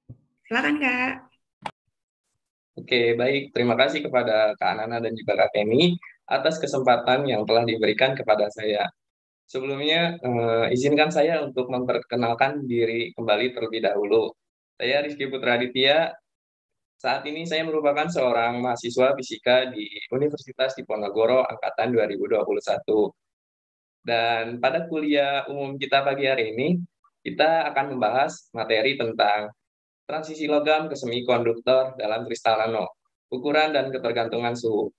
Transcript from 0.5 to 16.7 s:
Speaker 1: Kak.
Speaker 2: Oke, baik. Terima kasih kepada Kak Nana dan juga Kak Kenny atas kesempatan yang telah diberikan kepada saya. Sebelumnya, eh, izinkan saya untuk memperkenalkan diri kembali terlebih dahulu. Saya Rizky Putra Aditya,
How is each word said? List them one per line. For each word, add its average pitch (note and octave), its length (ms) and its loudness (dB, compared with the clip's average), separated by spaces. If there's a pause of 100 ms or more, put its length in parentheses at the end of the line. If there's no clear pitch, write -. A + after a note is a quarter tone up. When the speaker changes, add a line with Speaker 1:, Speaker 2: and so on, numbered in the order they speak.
Speaker 1:
Kak. B3+ 320 -2 (1700)
Speaker 2:
Oke, A#2 400 2
baik. C#3 320 -2
Terima A#2+ 240 2
kasih D3 320 0
kepada A2 480 2
Kak F#2 240 0
Nana A#2 240 -4
dan A2+ 80 -4
juga A2 320 -2
Kak - 80 2
Kenny C3 480 2 (320)
atas D#3+ 320 -2
kesempatan B2+ 640 2
yang A2 160 0
telah A#2 240 4
diberikan A2 480 2
kepada G#2 400 2
saya. G#2+ 320 -2 (640)
Sebelumnya, D3 640 -2
eh, A#2 560 0
izinkan C#3+ 400 2
saya D#3+ 320 2
untuk B2+ 240 -4
memperkenalkan B2 960 -2
diri A#2 560 -2
kembali A2+ 320 0
terlebih A2 320 -6
dahulu. G2+ 480 2 (480)
Saya C3+ 240 0
Rizky C#3+ 240 -6
Putra B2 320 0
Aditya, C3 560 2 (840)